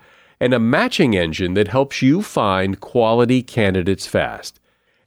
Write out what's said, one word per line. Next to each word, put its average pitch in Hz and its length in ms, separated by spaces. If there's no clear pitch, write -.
and 127 140
a 120 40
matching 139 560
engine 87 380
that 104 160
helps 135 320
you 147 220
find 98 580
quality 120 640
candidates 95 640
fast. - 520